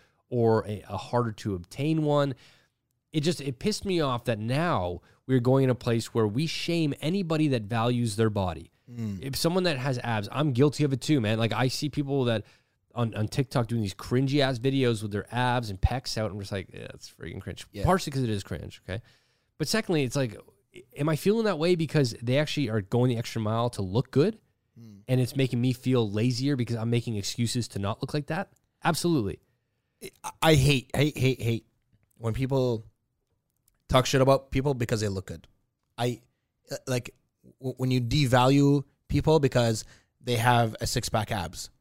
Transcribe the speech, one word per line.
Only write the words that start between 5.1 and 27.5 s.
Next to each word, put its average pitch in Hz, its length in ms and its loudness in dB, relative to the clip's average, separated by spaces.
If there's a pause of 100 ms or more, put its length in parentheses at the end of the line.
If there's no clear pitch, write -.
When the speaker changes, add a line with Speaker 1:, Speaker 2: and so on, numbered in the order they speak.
Speaker 1:
we're 131 120 4
going 131 240 4
in 127 60 4
a 120 60 2
place 117 380 -2
where 113 140 2
we 131 200 -2
shame 156 540 -2
anybody 160 480 0
that 120 140 0
values 117 540 0
their 110 120 4
body. 95 420 -4 (200)
Speaker 2:
Mm. 107 300 -6
Speaker 1:
If 135 140 -8
someone 180 280 0
that 160 140 0
has 127 260 -2
abs, 110 280 -2
I'm 143 200 0
guilty 135 320 2
of 139 100 0
it 123 80 -2
too, 151 200 2
man. 110 180 2
Like, 110 140 0
I 123 160 2
see 147 200 -4
people 139 360 -2
that 113 180 0 (500)
on, 117 220 -2
on 107 120 -2
TikTok 127 400 -2
doing 117 140 -2
these 98 120 -4
cringy 135 480 0
ass 131 180 0
videos 123 420 0
with 107 100 -6
their 101 220 -4
abs 123 360 0
and 95 120 -8
pecs - 360 -2
out. 107 140 -2
I'm 104 80 -10
just 98 120 -12
like, 98 220 -6
"Yeah, - 180 -14
that's - 180 -20
freaking - 320 -12
cringe." - 300 -12
Speaker 2:
Yeah. 101 120 -4
Speaker 1:
Partially 175 280 2
'cause 131 120 -2
it 113 60 0
is 101 140 -2
cringe, - 440 -12
okay? 101 140 -8 (560)
But 156 100 -4
secondly, 185 360 0
it's 120 120 -4
like, 123 220 -4 (600)
am 147 120 0
I 156 60 2
feeling 214 300 0
that 185 140 0
way 175 160 2
because 147 460 0
they 123 160 0
actually 147 320 0
are 110 120 0
going 123 280 2
the 117 80 0
extra 117 240 -6
mile 113 300 0
to 104 100 -8
look 98 300 -2
good? 202 260 2 (420)
Speaker 2:
Mm. 107 280 -20
Speaker 1:
And 127 140 2
it's 120 140 -2
making 127 260 0
me 127 120 2
feel 120 360 0
lazier 123 460 0
because 117 200 -2
I'm 113 140 -4
making 117 260 -2
excuses 113 540 -4